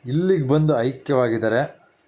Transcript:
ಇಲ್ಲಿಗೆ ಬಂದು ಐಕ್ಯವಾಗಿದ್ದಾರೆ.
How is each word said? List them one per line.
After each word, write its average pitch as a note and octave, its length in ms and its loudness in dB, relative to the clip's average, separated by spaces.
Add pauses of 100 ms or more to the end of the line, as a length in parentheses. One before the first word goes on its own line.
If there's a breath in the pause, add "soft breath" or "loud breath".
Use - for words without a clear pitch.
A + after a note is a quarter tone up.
ಇಲ್ಲಿಗೆ E3 420 0
ಬಂದು D3+ 320 2
ಐಕ್ಯವಾಗಿದ್ದಾರೆ. A#2+ 840 0 (460)